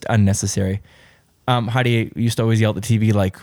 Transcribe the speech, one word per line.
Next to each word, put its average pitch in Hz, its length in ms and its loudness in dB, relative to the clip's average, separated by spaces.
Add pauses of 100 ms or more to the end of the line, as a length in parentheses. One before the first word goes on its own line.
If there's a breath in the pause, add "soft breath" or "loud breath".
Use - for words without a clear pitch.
unnecessary." 98 760 0 (640 loud breath)
Um, 120 200 0
Heidi 120 480 0
used 113 220 -2
to 120 60 0
always 113 180 2
yell 107 80 2
at - 60 -2
the 98 60 -8
T 113 180 0
V, 110 120 2
like, 98 300 0